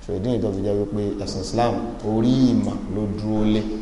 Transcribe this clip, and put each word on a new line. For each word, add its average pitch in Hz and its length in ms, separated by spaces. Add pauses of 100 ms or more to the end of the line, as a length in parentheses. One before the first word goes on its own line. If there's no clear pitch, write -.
So - 80
ìdí 95 160
nìyí 117 120
tó 110 100
fi 98 100
jẹ́ 101 180
wípé 101 440
ẹ̀sìn 95 180
Islam 113 320 (320)
orí 110 260 (200)
ìmọ̀ 101 240 (200)
ló 104 60 (160)
dúró 107 280
lé. 107 160 (200)